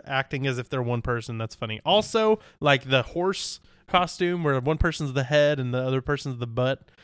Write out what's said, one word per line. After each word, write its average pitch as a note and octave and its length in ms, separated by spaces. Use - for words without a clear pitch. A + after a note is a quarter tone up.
acting C3+ 400
as B2+ 140
if A#2+ 100
they're C3 140
one A#2+ 180
person. A#2 360
That's A2+ 180
funny. A2 300
Also, G#3+ 540
like, C#3 300
the C3 140
horse - 560
costume F3 560
where C#3 160
one D3 180
person's D#3 360
the C3+ 100
head D3 360
and B2 140
the B2+ 80
other C3 200
person's C#3 360
the A#2+ 100
butt. B2 340